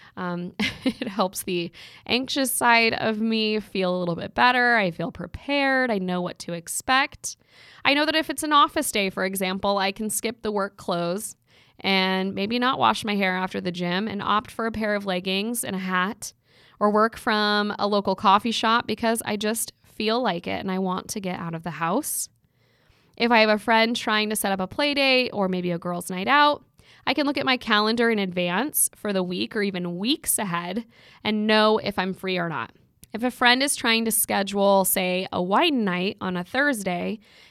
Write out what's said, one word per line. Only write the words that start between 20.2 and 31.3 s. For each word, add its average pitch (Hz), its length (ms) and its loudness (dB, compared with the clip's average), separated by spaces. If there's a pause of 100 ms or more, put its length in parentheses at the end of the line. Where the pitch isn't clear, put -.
like 180 260 -2
it 190 120 -4
and 190 120 -4
I 185 80 -2
want 185 300 -2
to - 100 -6
get 185 200 -6
out 165 140 -8
of 165 100 -8
the 175 80 -8
house. 165 580 -2 (840)
If 233 160 0
I 226 100 8
have 220 80 6
a 214 100 4
friend 226 360 4
trying 214 340 0
to 214 60 -2
set 202 160 0
up 190 80 0
a 190 80 -2
play 294 260 0
date 262 400 2
or 196 140 0
maybe 180 240 -2
a 170 60 -2
girls' 175 320 -6
night 185 180 -6
out, 294 360 4 (420)
I - 80 0
can 285 120 0
look 285 120 0
at 277 80 -2
my 262 120 2
calendar 226 520 2
in 220 100 2
advance 185 760 -2
for 208 180 -4
the 190 100 2
week 180 320 -4
or 214 60 0
even 180 360 -4
weeks 240 420 -2
ahead 185 460 -4 (380)
and 214 240 0